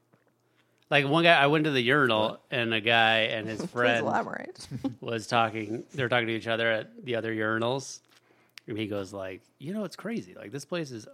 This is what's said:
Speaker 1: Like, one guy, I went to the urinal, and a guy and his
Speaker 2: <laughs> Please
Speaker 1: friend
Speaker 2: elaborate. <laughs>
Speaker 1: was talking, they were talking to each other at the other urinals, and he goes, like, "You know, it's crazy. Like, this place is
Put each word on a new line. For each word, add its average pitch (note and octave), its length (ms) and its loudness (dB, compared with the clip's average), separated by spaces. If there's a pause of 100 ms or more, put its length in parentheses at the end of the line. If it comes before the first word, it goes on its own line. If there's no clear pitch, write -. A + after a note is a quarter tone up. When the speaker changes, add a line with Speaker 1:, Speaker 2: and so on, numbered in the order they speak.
(880)
Speaker 1:
Like, C#3+ 180 4
one D#3+ 160 4
guy, E3+ 180 8
I C#3+ 60 6
went D3+ 180 4
to D#3 60 0
the C3 100 2
urinal, A#2+ 580 2 (120)
and A#2 220 0
a A2 80 0
guy A2+ 400 6
and A2+ 260 -2
his A2 120 -6
Speaker 2:
<laughs> - 20 -6
Please F3+ 100 -8
Speaker 1:
friend A#2+ 340 2
Speaker 2:
elaborate. - 640 -6 (160)
<laughs> B2 180 -6
Speaker 1:
was A#2 260 -4
talking, A2+ 560 0 (100)
they C#3 100 -2
were A#2 60 0
talking A#2 180 2
to A2+ 80 -2
each G#2+ 120 -6
other A2+ 220 0
at A2 360 -4
the A#2+ 100 -4
other A2+ 180 -2
urinals, A2+ 680 -2 (680)
and A2 100 -8
he G#2+ 100 -4
goes, G2 260 -6
like, F#2+ 280 -10 (180)
"You D3 140 -10
know, G#3+ 120 -6
it's E3 100 -12
crazy. F3 400 -10
Like, G#2 160 -14
this C#3 140 -12
place E3 260 -8
is A2 220 -12